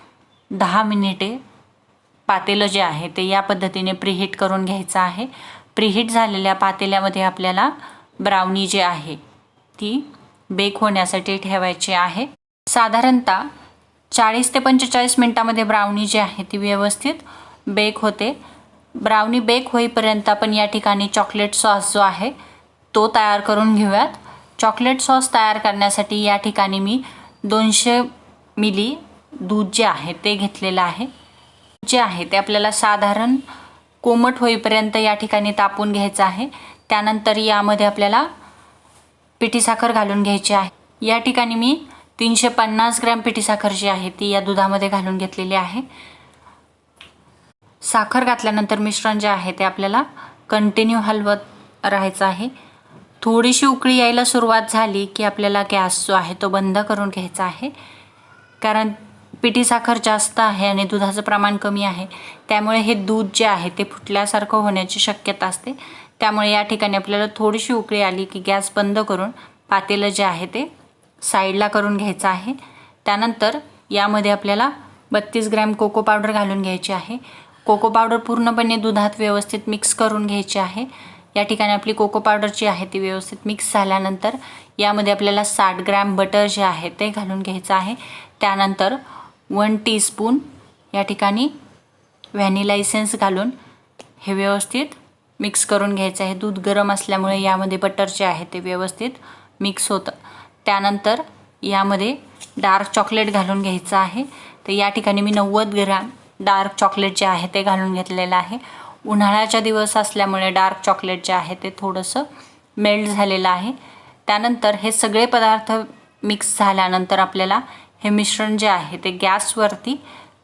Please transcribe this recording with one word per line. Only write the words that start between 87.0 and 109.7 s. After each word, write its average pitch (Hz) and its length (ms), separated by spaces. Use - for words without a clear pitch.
घालून 196 340
घ्यायचं 190 320
आहे. 190 200
त्यानंतर 196 560
वन 214 260
टीस्पून 214 640
या 202 100
ठिकाणी 202 460
व्हॅनिला 202 400
इसेन्स 208 420
घालून 196 340
हे 196 160
व्यवस्थित 202 600
मिक्स - 260
करून 202 280
घ्यायचं 190 300
आहे. 190 100
दूध 190 240
गरम 202 340
असल्यामुळे 196 480
यामध्ये 190 380
बटर 190 300
जे 196 160
आहे 175 280
ते 180 80
व्यवस्थित 185 500
मिक्स 196 300
होतं. 190 220
त्यानंतर 202 540
यामध्ये 196 520
डार्क 196 380
चॉकलेट 214 380
घालून 196 300
घ्यायचं 185 340
आहे. 190 280
तर 196 60
या 202 160
ठिकाणी 202 320
मी 208 100
नव्वद 208 440
ग्रॅम 196 340
डार्क 196 400
चॉकलेट 196 380
जे 202 80
आहे 180 280
ते 196 80
घालून 190 320
घेतलेलं 185 420
आहे. 180 220
उन्हाळ्याचा 214 540
दिवस 214 360